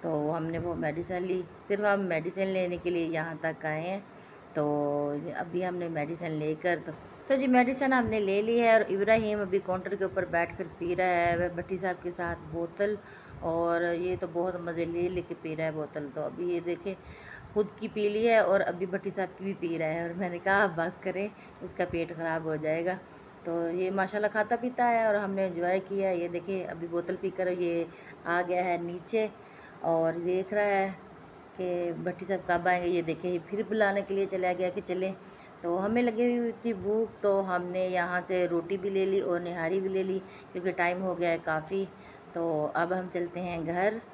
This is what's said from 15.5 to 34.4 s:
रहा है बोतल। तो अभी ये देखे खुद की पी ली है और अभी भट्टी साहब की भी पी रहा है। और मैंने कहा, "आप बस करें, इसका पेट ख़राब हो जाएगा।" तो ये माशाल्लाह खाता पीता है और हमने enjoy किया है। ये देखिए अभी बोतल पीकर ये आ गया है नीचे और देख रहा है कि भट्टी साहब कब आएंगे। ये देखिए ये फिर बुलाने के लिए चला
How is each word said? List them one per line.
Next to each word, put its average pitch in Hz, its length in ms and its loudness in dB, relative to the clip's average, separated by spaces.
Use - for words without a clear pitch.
रहा 160 120 0
है 156 60 -2
बोतल। 151 360 -6
तो 151 120 -6
अभी 175 320 -2
ये 170 60 0
देखे 175 360 -4
खुद 208 160 2
की 214 80 -6
पी 208 220 0
ली 220 160 2
है 226 180 8
और 190 200 6
अभी 180 220 0
भट्टी 190 260 -2
साहब 185 180 -2
की 185 160 -10
भी 196 100 -2
पी 165 220 -2
रहा 160 120 0
है। 165 140 0
और 170 100 -4
मैंने 175 260 -4
कहा, 196 160 4
"आप 196 220 4
बस 170 260 0
करें, 190 260 -2
इसका 180 220 -2
पेट 170 260 -2
ख़राब 160 360 -2
हो 156 100 0
जाएगा।" 165 360 0
तो 170 120 -2
ये 185 200 0
माशाल्लाह 202 400 0
खाता 214 260 2
पीता 247 280 0
है 233 220 4
और 208 80 6
हमने 196 300 0
enjoy 175 340 2
किया 190 300 0
है। 180 100 2
ये 170 100 -2
देखिए 175 360 -4
अभी 170 220 -8
बोतल 175 280 -2
पीकर 185 340 -2
ये 170 380 0
आ 170 140 2
गया 180 220 2
है 175 200 0
नीचे 180 460 -2
और 165 360 2
देख 185 340 0
रहा 208 120 4
है 196 240 4
कि 175 380 0
भट्टी 175 300 -6
साहब 185 240 -2
कब 170 180 4
आएंगे। 180 220 2
ये 175 120 4
देखिए 165 300 -2
ये 175 100 0
फिर 202 220 -4
बुलाने 202 380 2
के 196 120 -4
लिए 196 120 2
चला 185 280 0